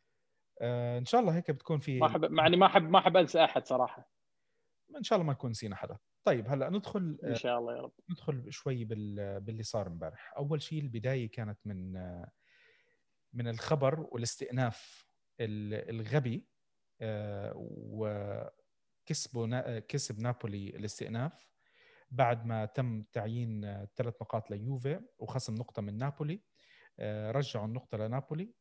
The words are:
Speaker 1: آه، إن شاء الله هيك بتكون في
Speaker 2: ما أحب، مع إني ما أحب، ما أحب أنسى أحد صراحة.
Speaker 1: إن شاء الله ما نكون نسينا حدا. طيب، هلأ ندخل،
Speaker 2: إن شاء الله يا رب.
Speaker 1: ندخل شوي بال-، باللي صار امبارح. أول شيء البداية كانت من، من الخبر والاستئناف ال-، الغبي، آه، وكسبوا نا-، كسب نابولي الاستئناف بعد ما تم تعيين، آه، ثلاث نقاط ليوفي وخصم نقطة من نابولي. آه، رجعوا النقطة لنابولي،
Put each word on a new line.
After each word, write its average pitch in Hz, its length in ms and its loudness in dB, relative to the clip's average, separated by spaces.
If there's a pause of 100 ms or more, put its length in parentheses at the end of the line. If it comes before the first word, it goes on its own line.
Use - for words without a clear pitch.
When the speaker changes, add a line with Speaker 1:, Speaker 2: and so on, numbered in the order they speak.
(600)
Speaker 1:
آه، 120 360 0
إن 127 80 -2
شاء 240 160 6
الله 170 140 4
هيك 170 160 0
بتكون 151 280 0
في 135 200 0
Speaker 2:
ما 156 80 8
أحب، 160 180 4
مع 156 220 6
إني 175 100 8
ما 190 80 12
أحب، 180 240 8
ما 185 100 10
أحب 180 180 8
أنسى 165 260 8
أحد 135 220 4
صراحة. - 460 0 (840)
Speaker 1:
إن 254 60 -8
شاء 220 140 4
الله 170 100 4
ما 139 60 2
نكون 123 180 -4
نسينا 104 240 -6
حدا. - 220 -8 (260)
طيب، 120 240 4
هلأ 135 220 0
ندخل، 185 540 -4
Speaker 2:
إن 117 120 -2
شاء 120 240 0
الله 120 160 -4
يا 123 60 -8
رب. 131 100 -12 (180)
Speaker 1:
ندخل 147 440 -6
شوي 123 320 -4
بال-، 101 540 -6
باللي 110 240 -8
صار 104 240 -4
امبارح. 82 500 -10
أول 143 240 -2
شيء 156 200 -6
البداية 120 500 -4
كانت 104 340 -8
من، 95 280 -8 (1400)
من 120 140 -4
الخبر 139 640 0
والاستئناف 120 960 -4 (320)
ال-، 107 500 -4
الغبي، 117 560 0 (560)
آه، 104 540 -6
وكسبوا 107 1900 -6
نا-، 123 320 -2
كسب 120 400 -6
نابولي 104 500 -4
الاستئناف 110 800 -6 (600)
بعد 120 340 4
ما 113 200 0
تم 113 380 -2
تعيين، 113 640 -4
آه، 101 300 -8
ثلاث 120 260 -2
نقاط 110 300 -4
ليوفي 127 480 -4 (200)
وخصم 113 360 -6
نقطة 117 260 -6
من 101 160 -6
نابولي. 147 440 -4 (580)
آه، 107 320 -4
رجعوا 120 340 -2
النقطة 117 320 -6
لنابولي، 139 520 -4 (120)